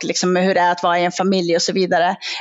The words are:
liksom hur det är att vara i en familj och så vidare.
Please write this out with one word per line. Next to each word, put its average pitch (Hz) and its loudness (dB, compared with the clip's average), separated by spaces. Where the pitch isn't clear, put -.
liksom 180 -2
hur 185 2
det 175 2
är 175 4
att 180 -4
vara 175 2
i 175 0
en 180 0
familj 185 0
och 175 2
så 175 -2
vidare. 180 0